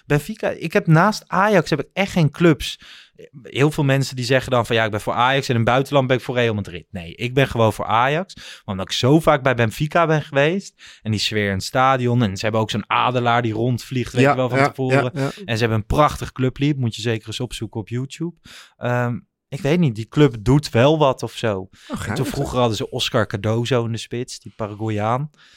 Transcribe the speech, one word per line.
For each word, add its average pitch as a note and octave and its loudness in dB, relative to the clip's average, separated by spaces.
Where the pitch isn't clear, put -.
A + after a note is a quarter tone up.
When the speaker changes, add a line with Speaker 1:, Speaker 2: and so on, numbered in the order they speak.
Speaker 1:
Benfica, - 0
ik - -8
heb G3+ 0
naast F3 4
Ajax F#3+ 2
heb D3+ 0
ik - -8
echt F#3+ -2
geen E3 4
clubs. - 2
Heel C#3 2
veel D#3 -2
mensen C3+ 0
die B2+ -6
zeggen B2+ 0
dan A#2+ 2
van, B2 0
"Ja, A2 4
ik G#2+ -2
ben G#2 -4
voor B2 -4
Ajax C3 2
en C3 0
in A#2 4
het A#2 2
buitenland C3+ 2
ben B2+ 2
ik A#2 -4
voor B2+ -6
Real A#2+ 2
Madrid." F2 -8
Nee, E2+ -12
ik B2 -6
ben C3+ 2
gewoon A2+ 2
voor - -6
Ajax. C3+ 0
Maar - -20
omdat F#2+ -6
ik - -12
zo C#3 4
vaak D3+ 4
bij C3 2
Benfica D3 2
ben D#3 2
geweest - -2
en G#2+ -4
die G#2 0
sfeer G#2 -2
in G2 0
het F#2 -4
stadion B2+ 2
en G2 0
ze F#2+ -8
hebben A2 0
ook G#2+ -2
zo'n G#2 -4
adelaar A#2+ 2
die A2+ -2
rondvliegt, A#2+ -4
weet B2 2
Speaker 2:
Ja, C3+ 6
Speaker 1:
je C#3 2
wel, B2+ 0
van B2 -2
Speaker 2:
ja, C#3 4
Speaker 1:
tevoren. C3 0
Speaker 2:
ja, C3+ -6
ja. C#3 -2
Speaker 1:
En A2+ -4
ze A2 -2
hebben A2+ 0
een G#2+ -4
prachtig C#3+ 0
clublied, C3+ -2
moet A#2+ -2
je - -12
zeker A2 -4
eens A2 -10
opzoeken A2+ -8
op G2+ -12
YouTube. C3+ -8
Ehm, B2 -2
ik - -10
weet D3+ 2
niet, C#3 2
die A2 -8
club D3 4
doet B2+ 2
wel C#3 4
wat C#3 2
of A#2 -10
zo. G#2 -4
Speaker 2:
Oh, F#2+ -12
Speaker 1:
En C4+ -8
Speaker 2:
gaaf, - -6
Speaker 1:
toen C3+ -2
Speaker 2:
zeg. - -8
Speaker 1:
vroeger C3+ -4
hadden A2+ 2
ze A#2+ -6
Oscar A#2+ -2
Cardozo A2+ -2
in A2+ -6
de A2+ -6
spits, - -10
die - -20
Paraguayaan. A2 -4